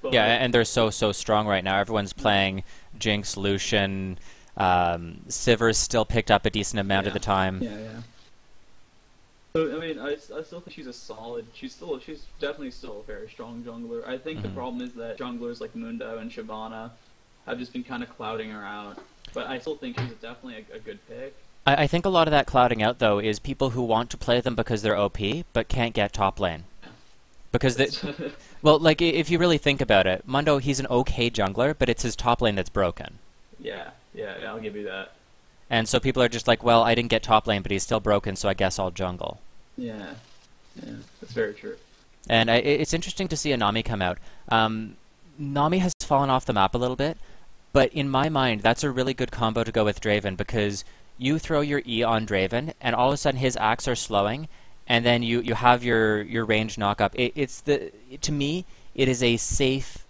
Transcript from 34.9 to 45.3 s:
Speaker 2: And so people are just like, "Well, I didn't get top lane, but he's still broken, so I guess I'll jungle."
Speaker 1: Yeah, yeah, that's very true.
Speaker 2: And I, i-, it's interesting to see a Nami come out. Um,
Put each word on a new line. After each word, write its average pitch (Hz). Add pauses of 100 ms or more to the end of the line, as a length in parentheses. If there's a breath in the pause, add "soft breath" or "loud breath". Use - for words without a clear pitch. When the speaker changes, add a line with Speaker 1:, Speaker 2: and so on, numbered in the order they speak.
Speaker 2:
And 113
so 131
people 131
are 120
just 113
like, 117
"Well, 117
I 113
didn't 120
get 113
top 110
lane, 101
but -
he's 98
still 113
broken, 101
so 101
I 95
guess 92
I'll 92
jungle." 90 (380)
Speaker 1:
Yeah, 214 (720)
yeah, 117 (300)
that's -
very 110
true. 104 (520)
Speaker 2:
And 113
I, 113
i-, 143
it's -
interesting 175
to 156
see 147
a 135
Nami 110
come 107
out. 90 (320 soft breath)
Um, 110 (420)